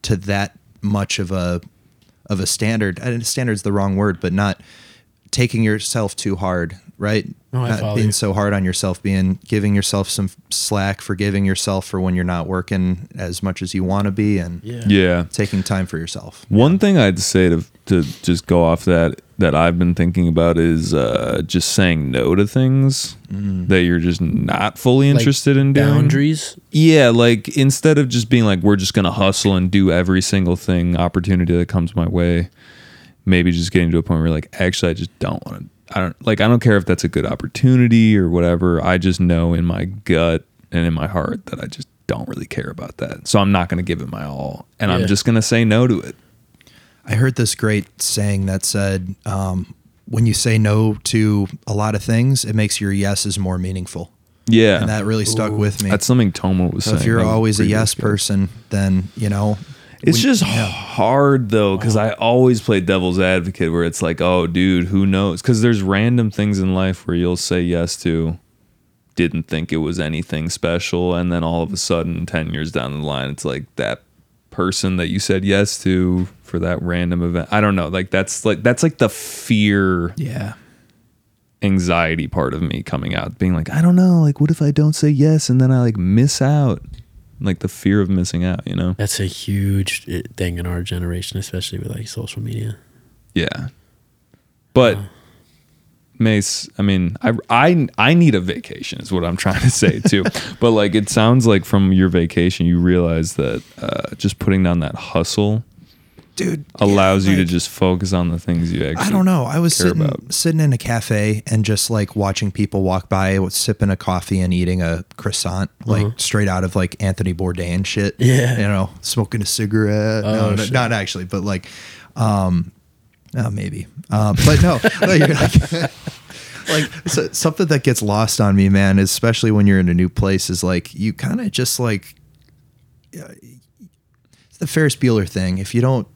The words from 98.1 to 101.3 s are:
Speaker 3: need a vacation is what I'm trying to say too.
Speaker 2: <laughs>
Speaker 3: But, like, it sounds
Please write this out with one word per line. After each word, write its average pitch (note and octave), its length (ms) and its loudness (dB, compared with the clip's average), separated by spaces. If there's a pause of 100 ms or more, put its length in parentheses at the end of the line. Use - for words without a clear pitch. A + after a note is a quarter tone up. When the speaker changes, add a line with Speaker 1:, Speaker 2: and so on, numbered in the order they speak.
Speaker 3:
need E3+ 200 6
a F#2+ 60 2
vacation - 600 -8
is - 120 -8
what F2+ 120 0
I'm F2 120 -2
trying F#2+ 240 0
to B2+ 100 4
say B2 300 2
too. G2+ 240 2 (180)
Speaker 2:
<laughs> - 180 -14
Speaker 3:
But, A#2 120 4
like, G#2 240 2
it G#2+ 120 0
sounds A2+ 380 4